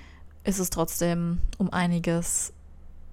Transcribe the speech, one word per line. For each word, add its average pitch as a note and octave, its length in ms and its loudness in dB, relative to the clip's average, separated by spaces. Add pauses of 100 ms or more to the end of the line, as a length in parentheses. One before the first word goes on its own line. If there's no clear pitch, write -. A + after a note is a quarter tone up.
(440)
ist F#3+ 160 2
es F3+ 100 0
trotzdem E3+ 680 2 (200)
um F#3 140 2
einiges, E3+ 800 2 (600)